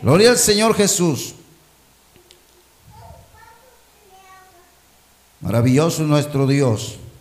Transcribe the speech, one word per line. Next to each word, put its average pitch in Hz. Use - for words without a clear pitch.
Gloria 196
al 247
Señor 214
Jesús. 175
Maravilloso 131
nuestro 147
Dios. 131